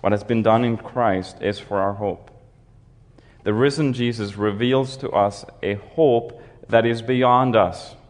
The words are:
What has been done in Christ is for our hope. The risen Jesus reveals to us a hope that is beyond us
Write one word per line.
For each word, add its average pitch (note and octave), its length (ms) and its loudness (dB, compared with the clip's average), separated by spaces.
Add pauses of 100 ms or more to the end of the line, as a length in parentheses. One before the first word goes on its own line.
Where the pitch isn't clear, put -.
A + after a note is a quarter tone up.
What G2+ 120 0
has G2+ 120 -2
been A2+ 180 0
done A2+ 220 4
in A#2 140 -2
Christ G2+ 640 -4
is G#2 160 -2
for G2+ 220 -4
our G2 120 0
hope. G2+ 380 -6 (1120)
The G#2 100 -2
risen C#3 400 2
Jesus A2+ 440 -4
reveals A#2+ 640 0
to - 120 -8
us G2+ 340 0 (180)
a G2+ 120 -2
hope A#2+ 680 0 (280)
that A2+ 160 4
is A#2 160 0
beyond B2+ 520 2
us F2+ 400 0 (140)